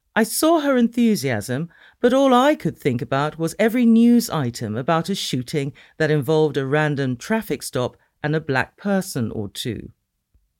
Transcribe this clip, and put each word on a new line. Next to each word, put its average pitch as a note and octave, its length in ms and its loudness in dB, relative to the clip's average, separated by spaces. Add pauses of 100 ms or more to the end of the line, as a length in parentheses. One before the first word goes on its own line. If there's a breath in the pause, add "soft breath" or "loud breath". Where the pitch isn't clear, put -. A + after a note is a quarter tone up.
(140)
I A3 100 2
saw D#4+ 360 2
her C#4+ 160 0
enthusiasm, E3+ 920 0 (280 soft breath)
but B3 140 2
all C4+ 220 4
I C#4 200 4
could E3 220 -4
think B2 240 -2
about C#3+ 380 -4
was D#3+ 200 -4
every A#3 280 2
news A#3 420 6
item A#2+ 480 -4
about E3 320 -2
a G3 60 -4
shooting C#3 580 -4 (240 soft breath)
that D#3 140 0
involved D3+ 480 2
a C3+ 80 -2
random C#3 500 0
traffic G#3+ 460 -4
stop B2 340 -4 (260)
and D3 140 0
a D#3 40 -2
black C#3 360 -4
person F#3 540 -4
or G#2 180 -8
two. - 420 -10 (680)